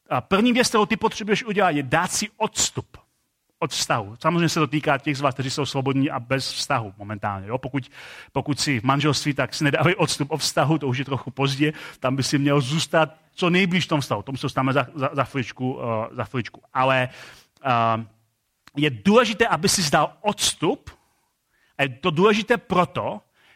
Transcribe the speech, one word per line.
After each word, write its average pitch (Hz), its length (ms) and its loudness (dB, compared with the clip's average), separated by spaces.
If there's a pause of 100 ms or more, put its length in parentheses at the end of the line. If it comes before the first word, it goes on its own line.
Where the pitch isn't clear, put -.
(100)
a 135 100 0
první 214 320 2
věc, 240 160 2
kterou 214 180 2
ty 220 100 -2
potřebuješ 214 480 -2
udělat, 196 260 0
je 147 120 0
dát 156 300 0
si 208 240 -4
odstup - 600 -4 (600)
od 160 120 -4
vztahu. 113 500 -4
Samozřejmě 170 280 2
se - 120 0
to 151 60 2
týká 143 320 0
těch 147 180 -4
z 131 40 -8
vás, 139 140 0
kteří 131 160 -4
jsou 139 160 -2
svobodní 135 440 0
a 135 100 -6
bez 127 320 -4
vztahu 113 460 -4
momentálně. 101 500 -6
Jo? 120 100 -4
Pokud, 131 320 -6 (420)
pokud 139 280 -2
jsi 135 200 0
v 101 40 -4
manželství, 139 500 2
tak 131 200 -2
si - 100 -2
nedávej 151 340 2
odstup 147 320 -2
od 156 60 -4
vztahu, 151 420 2
to 143 100 -4
už 127 100 -2
je 139 60 -2
trochu 135 260 -6
pozdě. 139 420 0 (280)
Tam 131 160 0
by 135 60 0
si 147 160 0
měl 143 220 4
zůstat 156 540 0 (200)
co 180 160 0
nejblíž 180 340 2
v - 40 -10
tom 151 120 2
vztahu. 110 220 -4
Tomu 131 160 -8
se - 60 -8
dostaneme 135 280 0
za, 131 220 2
za, 143 180 -2
za 139 120 0
chviličku, 127 560 -6
eh, 113 340 -4
za 120 100 -6
chviličku. - 380 -8 (120)
Ale, 131 340 2 (560)
eh, 117 420 2 (680)
je 147 140 0
důležité, 214 560 4
aby 175 220 0
si 190 140 2
zdal 156 380 2
odstup. - 680 -2 (880)
A - 40 2
je 139 60 0
to 131 220 -4
důležité 202 460 4
proto, 175 640 -2 (360)